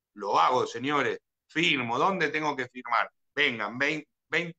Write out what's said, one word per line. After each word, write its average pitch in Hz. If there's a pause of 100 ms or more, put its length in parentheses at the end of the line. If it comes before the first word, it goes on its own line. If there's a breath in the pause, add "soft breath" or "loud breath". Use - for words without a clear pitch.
(160)
lo 104
hago, 127
señores, 123 (280)
firmo. 135
¿Dónde 175
tengo 151
que 127
firmar? 120 (240)
Vengan, 117
ven, 143 (240)
ven, 170